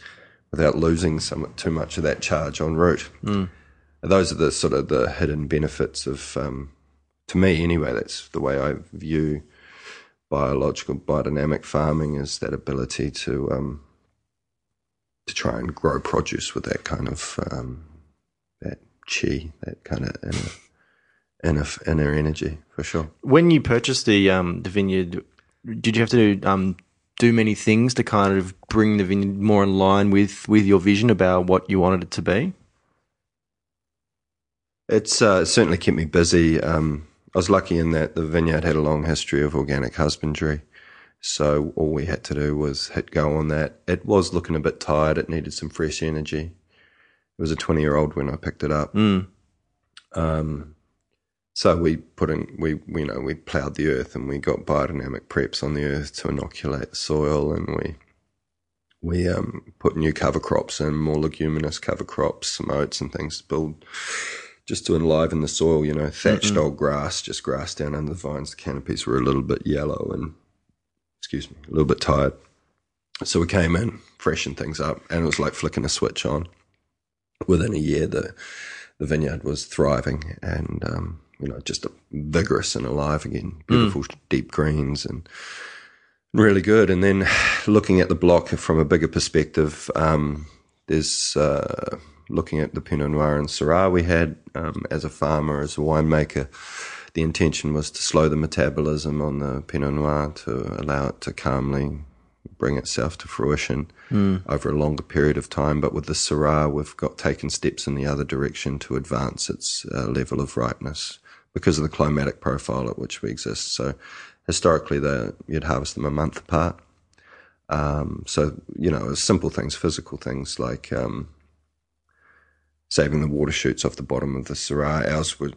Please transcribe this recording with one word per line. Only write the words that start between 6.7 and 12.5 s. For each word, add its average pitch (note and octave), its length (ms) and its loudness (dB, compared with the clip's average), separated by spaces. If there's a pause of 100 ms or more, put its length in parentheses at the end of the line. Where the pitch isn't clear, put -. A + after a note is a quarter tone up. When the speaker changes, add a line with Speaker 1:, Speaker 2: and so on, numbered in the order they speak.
Speaker 1:
to - 120 -2
me F#2 260 6
anyway, D#2 280 2
that's - 360 -6
the E2 120 -6
way C#2 200 0
I C#2+ 140 0 (180)
view D#2 500 -2 (880)
biological, C#2+ 640 -2
biodynamic D2 680 -2
farming, D2+ 500 0
is C#2+ 240 -6
that - 160 -4